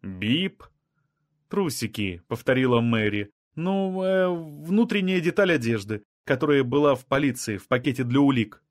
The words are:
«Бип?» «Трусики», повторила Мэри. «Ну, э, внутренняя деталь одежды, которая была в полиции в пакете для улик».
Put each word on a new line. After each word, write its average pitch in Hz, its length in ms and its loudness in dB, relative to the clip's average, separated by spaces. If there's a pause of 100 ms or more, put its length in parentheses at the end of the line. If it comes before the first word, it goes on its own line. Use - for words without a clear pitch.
«Бип?» 110 600 -4 (840)
«Трусики», 110 800 -4
повторила 123 540 2
Мэри. 107 500 -2 (240)
«Ну, 190 480 -4
э, 185 240 2
внутренняя 180 960 0
деталь 175 320 2
одежды, 110 500 -2 (240)
которая 139 360 2
была 139 300 2
в 127 120 -6
полиции 135 520 -2
в - 100 -14
пакете 127 360 -2
для 123 160 2
улик». 135 520 2